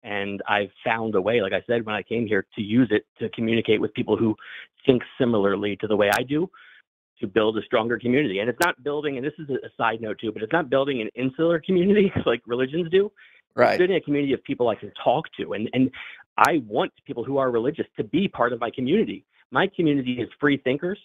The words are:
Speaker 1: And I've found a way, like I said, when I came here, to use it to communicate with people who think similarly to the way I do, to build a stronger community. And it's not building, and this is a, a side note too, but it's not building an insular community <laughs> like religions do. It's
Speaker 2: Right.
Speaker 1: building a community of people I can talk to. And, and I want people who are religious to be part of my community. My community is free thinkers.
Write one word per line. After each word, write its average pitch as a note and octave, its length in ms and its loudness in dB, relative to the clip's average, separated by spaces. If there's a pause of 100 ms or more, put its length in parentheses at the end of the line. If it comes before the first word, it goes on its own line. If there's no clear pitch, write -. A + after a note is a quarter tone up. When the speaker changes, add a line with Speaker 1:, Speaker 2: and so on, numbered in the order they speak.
Speaker 1:
And G2+ 440 -6
I've G#2 220 0 (160)
found A2+ 300 -2
a F#2+ 60 4
way, A2 200 2
like F#2+ 100 -2
I F#2 160 -2
said, A#2 180 0
when G#2+ 100 -4
I G2 80 -4
came A#2 240 -4
here, G2+ 180 0 (100)
to A2+ 60 -6
use A2+ 300 4
it G#2 140 2 (140)
to A2+ 100 -6
communicate A2+ 520 0
with G#2 120 -2
people A2 220 0
who G#2+ 200 2 (500)
think A#2+ 160 4 (180)
similarly G#2 640 2
to A2 60 -6
the G#2 80 2
way G2+ 200 4
I A#2+ 60 0
do, D3 260 -2 (720)
to A2+ 80 -6
build A2 300 2
a G2+ 60 -4
stronger A#2 340 0
community. B2 420 0
And A2 80 -2
it's B2 160 -4
not F3 200 -2
building, C#3+ 340 -4
and B2 80 -8
this D3 140 -6
is D3+ 100 -12
a, C3+ 40 -4 (120)
a A2+ 100 -14
side A2+ 260 -2
note G#2 200 -8
too, A2 100 -4
but G#2 120 -8
it's G#2+ 100 -6
not B2 160 -2
building C3+ 320 0
an G#2+ 140 -6
insular D#3+ 440 0
community F#3+ 600 2
<laughs> - 60 -4
like - 200 0
religions C3 460 -2
do. F#3+ 160 4
It's - 40 -10 (440)
Speaker 2:
Right. A2+ 240 4
Speaker 1:
building F#3 160 4
a D#3 60 2
community C#3+ 320 0
of - 100 -4
people B2 260 0
I G#2 60 0
can G2+ 160 -14 (120)
talk C3+ 220 2 (140)
to. - 140 -6
And, G#2 200 -6
and C3 160 4 (480)
I C3+ 300 4
want C3 240 -2 (160)
people A#2+ 160 -8
who C3+ 140 -2
are C3+ 120 2
religious A#2+ 380 -2 (100)
to D3 60 -4
be F3+ 240 0
part B2 260 0
of A2+ 60 6
my A#2 100 0
community. B2+ 560 -2 (260)
My D3+ 240 2
community C#3 460 0
is G#2 80 -6 (100)
free C#3+ 180 2
thinkers. D3 480 -4